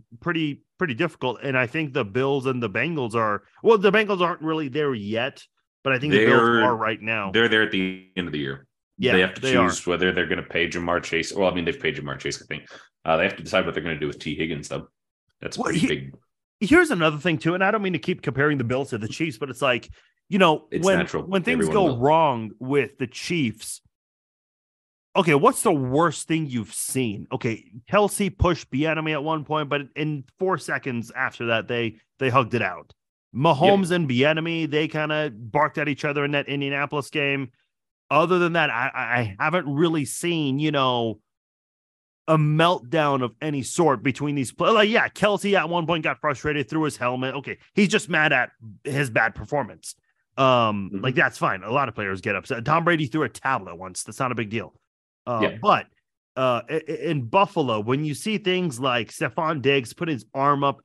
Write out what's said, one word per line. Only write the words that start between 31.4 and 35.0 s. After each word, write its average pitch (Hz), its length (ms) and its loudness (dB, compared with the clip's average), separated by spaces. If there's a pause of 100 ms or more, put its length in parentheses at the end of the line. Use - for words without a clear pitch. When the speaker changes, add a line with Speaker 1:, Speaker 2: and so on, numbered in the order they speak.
Speaker 1:
that, 113 200 0
they, 117 300 -2 (240)
they 131 100 0
hugged 123 240 2
it 113 80 0
out. 90 300 -6 (420)
Mahomes 165 560 4
Speaker 2:
Yep. 180 60 2
Speaker 1:
and 165 120 0
Bieniemy, 156 600 2
they 151 160 0
kinda 151 480 -2